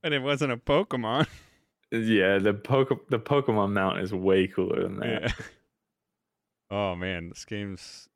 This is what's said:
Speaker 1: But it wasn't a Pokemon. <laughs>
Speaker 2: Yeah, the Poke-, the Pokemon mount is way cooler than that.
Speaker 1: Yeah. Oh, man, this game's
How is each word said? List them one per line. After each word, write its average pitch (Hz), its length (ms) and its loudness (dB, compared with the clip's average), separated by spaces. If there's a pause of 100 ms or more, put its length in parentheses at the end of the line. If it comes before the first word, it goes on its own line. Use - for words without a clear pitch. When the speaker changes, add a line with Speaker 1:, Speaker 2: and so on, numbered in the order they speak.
Speaker 1:
But 160 120 -2
it 139 100 0
wasn't 139 280 0
a 117 60 -2
Pokemon. 135 720 0
<laughs> - 60 -20 (520)
Speaker 2:
Yeah, 104 500 4
the 101 140 2
Poke-, 131 540 0
the 127 100 0
Pokemon 113 540 0
mount 95 280 0
is 95 140 -6
way 95 340 4
cooler - 360 -2
than 95 160 -6
that. 113 220 -4
Speaker 1:
Yeah. - 240 -6 (1200)
Oh, 101 280 -2
man, 90 320 -6
this - 160 -18
game's 101 720 -12